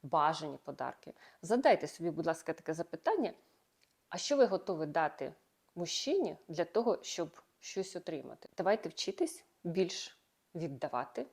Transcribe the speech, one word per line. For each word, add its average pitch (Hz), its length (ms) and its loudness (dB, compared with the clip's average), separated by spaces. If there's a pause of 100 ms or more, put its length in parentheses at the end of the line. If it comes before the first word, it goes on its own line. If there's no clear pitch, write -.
бажані 151 600 2
подарки. 131 500 -10 (280)
Задайте 208 440 6
собі, 170 240 -4
будь 156 160 -4
ласка, 165 260 -2
таке - 220 -4
запитання: 233 580 0 (760)
а 185 100 -8
що - 180 0
ви 269 80 8
готові 180 420 0
дати 147 460 0 (420)
мужчині 202 640 -2 (120)
для 165 160 -2
того, 220 380 2
щоб - 400 -6 (180)
щось - 360 -8
отримати? - 600 -10
Давайте 185 320 2
вчитись - 560 -4 (200)
більш 175 540 -2 (360)
віддавати 143 800 -4